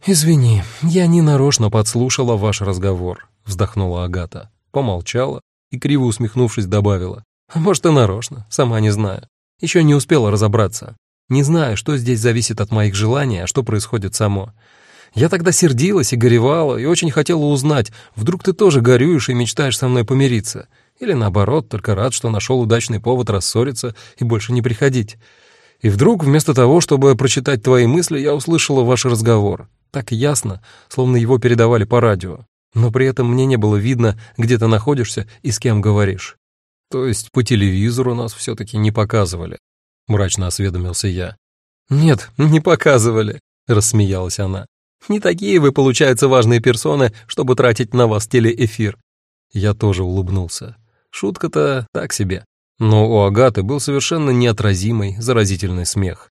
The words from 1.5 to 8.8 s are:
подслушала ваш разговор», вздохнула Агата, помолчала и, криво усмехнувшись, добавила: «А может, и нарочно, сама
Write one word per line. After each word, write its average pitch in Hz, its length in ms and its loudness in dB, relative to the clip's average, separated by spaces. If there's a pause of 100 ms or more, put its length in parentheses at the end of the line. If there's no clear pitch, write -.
подслушала 117 640 0
ваш 101 260 -2
разговор», 92 680 -6 (160)
вздохнула 92 580 -4
Агата, 90 480 -8 (200)
помолчала 113 680 -4 (300)
и, 127 80 -10
криво 139 260 0
усмехнувшись, 117 600 -2
добавила: 98 580 -2 (300)
«А 165 60 -2
может, 170 260 0
и 170 60 4
нарочно, 117 580 0
сама 117 320 0